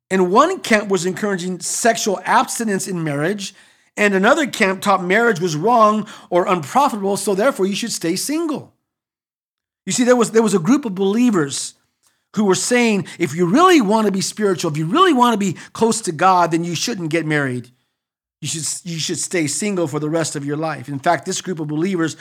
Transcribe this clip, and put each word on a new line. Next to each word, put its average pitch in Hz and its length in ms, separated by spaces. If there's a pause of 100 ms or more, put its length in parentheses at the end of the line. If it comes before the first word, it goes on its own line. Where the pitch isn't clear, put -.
(100)
And 185 220
one 320 260
camp 214 300
was 185 180
encouraging 185 540
sexual - 640
abstinence 214 640
in 170 160
marriage, 165 500 (420)
and 202 180
another 247 340
camp 190 340
taught 190 220
marriage 208 360
was 170 140
wrong 214 540 (200)
or 180 200
unprofitable, 196 680
so 190 200
therefore 202 300
you 196 100
should 226 160
stay 170 240
single. 294 580 (1120)
You 190 60
see, 247 120
there 247 120
was, 220 160
there 226 100
was 202 120
a 202 40
group 233 260
of 208 100
believers 196 800 (600)
who 208 100
were 190 100
saying, 226 500 (120)
"If 143 180
you 175 100
really 320 340
want 214 260
to 202 60
be 190 100
spiritual, 185 500
if 147 40
you 156 100
really 330 260
want 240 220
to 214 40
be 196 200 (140)
close 220 280
to - 100
God, 175 400
then 165 140
you 170 100
shouldn't 170 360
get 160 160
married. 135 440 (680)
You 147 80
should, 151 180 (160)
you 165 160
should 156 200
stay 170 280
single 180 400
for 151 140
the 151 100
rest 160 240
of 143 100
your 147 120
life." 151 320
In 143 100
fact, 170 280
this 185 160
group 180 180
of 156 80
believers 160 520